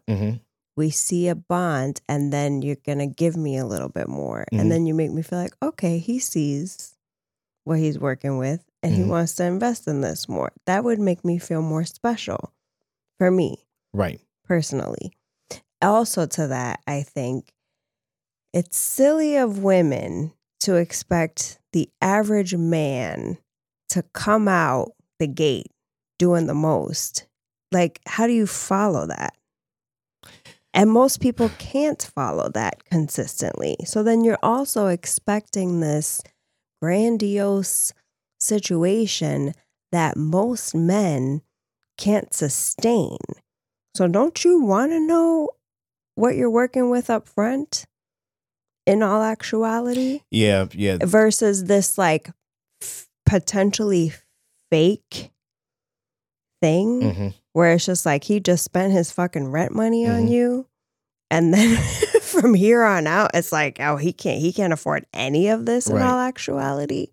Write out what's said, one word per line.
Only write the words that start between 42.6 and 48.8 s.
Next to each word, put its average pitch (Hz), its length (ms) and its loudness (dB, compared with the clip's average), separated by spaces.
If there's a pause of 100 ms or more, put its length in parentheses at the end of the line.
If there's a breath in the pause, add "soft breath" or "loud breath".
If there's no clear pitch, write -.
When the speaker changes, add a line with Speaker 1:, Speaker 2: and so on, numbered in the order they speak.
Speaker 2:
So 185 120 2
don't 226 360 2
you 349 180 6
wanna 254 380 2
know 330 500 2 (640)
what 233 220 2
you're 247 140 2
working 247 400 2
with 247 200 0
up 220 180 -2
front 254 560 -4 (1040)